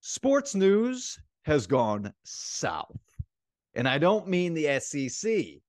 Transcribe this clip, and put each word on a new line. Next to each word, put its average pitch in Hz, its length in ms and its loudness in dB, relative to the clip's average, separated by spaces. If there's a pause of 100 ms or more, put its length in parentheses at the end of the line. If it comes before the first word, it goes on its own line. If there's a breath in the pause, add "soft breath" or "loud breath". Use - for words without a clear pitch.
Sports 277 520 0
news 214 640 2 (260)
has 147 220 2
gone 107 460 0 (120)
south. - 760 -8 (760)
And 123 140 -2
I 131 80 0
don't 180 320 2
mean 180 240 0
the 156 160 0
S 139 260 -2
E 135 140 -2
C. 131 600 -4